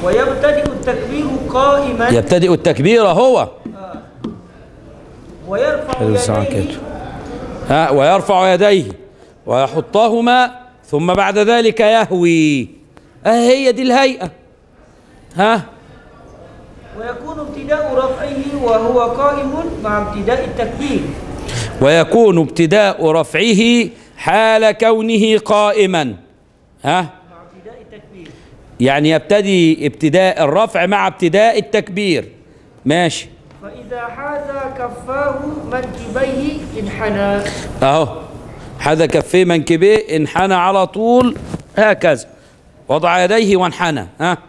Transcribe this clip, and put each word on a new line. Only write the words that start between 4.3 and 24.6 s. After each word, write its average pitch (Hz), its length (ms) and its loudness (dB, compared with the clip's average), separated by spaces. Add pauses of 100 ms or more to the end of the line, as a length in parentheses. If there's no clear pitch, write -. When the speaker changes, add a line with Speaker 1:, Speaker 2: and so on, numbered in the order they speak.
Speaker 1:
ويرفع 277 520 -2
Speaker 2:
الصعكات. 107 520 0
Speaker 1:
يديه. 95 220 -4 (960)
Speaker 2:
ها، 147 220 2
ويرفع 185 640 4
يديه 196 300 4 (640)
ويحطهما، 220 1040 0 (360)
ثم 170 280 -2
بعد 196 240 0
ذلك 226 420 2
يهوي. 170 880 2 (580)
آه، 208 40 2
هي 247 420 4
دي 254 100 -2
الهيئة. 254 480 0 (1040)
ها؟ 208 260 2 (1400)
Speaker 1:
ويكون 240 400 -10
ابتداء - 560 -4
رفعه 269 680 -4
وهو 233 360 2
قائم 269 520 -2 (320)
مع 208 140 -2 (140)
ابتداء 214 320 -2
التكبير. 240 560 -4 (800)
Speaker 2:
ويكون 165 580 4
ابتداء 165 720 2
رفعه 202 800 2 (280)
حال 220 540 4